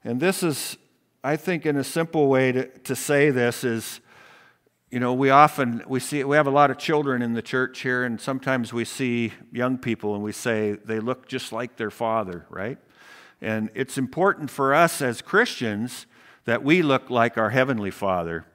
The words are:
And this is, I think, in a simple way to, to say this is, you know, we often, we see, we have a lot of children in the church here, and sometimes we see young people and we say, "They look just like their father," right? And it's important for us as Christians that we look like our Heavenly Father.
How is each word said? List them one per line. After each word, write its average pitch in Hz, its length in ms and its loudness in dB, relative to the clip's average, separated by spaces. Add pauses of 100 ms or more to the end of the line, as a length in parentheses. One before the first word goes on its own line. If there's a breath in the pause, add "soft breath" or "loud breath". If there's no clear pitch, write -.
And 120 160 -4
this 180 240 0
is, - 340 -2 (460)
I 147 140 -2
think, 165 280 -4
in 151 100 2
a 135 80 0
simple 165 440 0
way 131 240 4
to, 123 160 -2
to - 280 -8
say 143 360 4
this 120 320 0
is, 113 360 -4 (920 loud breath)
you 123 80 -4
know, 123 120 0
we 135 200 2
often, 135 560 4
we 131 120 -2
see, 143 240 -4
we 139 120 0
have 151 100 6
a 139 60 0
lot 143 180 6
of 127 80 -4
children 139 460 0
in 117 100 -2
the 117 80 -2
church 127 380 -4
here, 127 240 -2
and 117 180 -4
sometimes 131 500 -4
we 117 140 -2
see 120 480 -4 (180)
young 123 280 -2
people 107 340 -4
and 104 100 -6
we 104 80 -6
say, 107 420 -2
"They 110 260 -6
look 120 280 -6
just - 240 -8
like 113 260 -8
their 107 120 -4
father," 104 640 -4
right? 107 260 -10 (640 loud breath)
And 110 320 -4
it's - 240 -6
important 147 540 -2
for 139 240 2
us 165 260 4
as 123 180 -2
Christians 123 840 -2 (400 soft breath)
that 117 180 0
we 165 200 4
look 135 260 2
like 117 300 2
our 107 100 2
Heavenly 123 420 2
Father. 85 640 -2